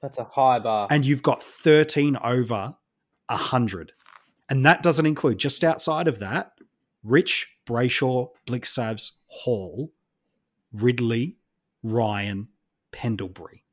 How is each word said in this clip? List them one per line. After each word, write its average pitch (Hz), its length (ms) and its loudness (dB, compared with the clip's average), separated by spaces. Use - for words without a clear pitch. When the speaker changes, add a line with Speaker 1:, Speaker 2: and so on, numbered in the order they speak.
Speaker 1:
That's 139 160 -10
a 120 60 -8
high 131 340 2
bar. 107 320 -2
Speaker 2:
And 143 160 -2
you've 135 160 0
got - 220 0
thirteen 151 800 2
over 117 540 -2
a 117 80 -2
hundred. 101 540 -2
And 135 160 2
that 170 160 6
doesn't 156 240 2
include, 147 320 2
just - 260 -2
outside 165 440 0
of 147 120 0
that, 104 340 -6
Rich, - 460 0
Brayshaw, 123 640 -2
Blicavs, 117 640 -6
Hall, 104 640 -6
Ridley, 117 680 0
Ryan, 104 680 -2
Pendlebury. 95 800 -8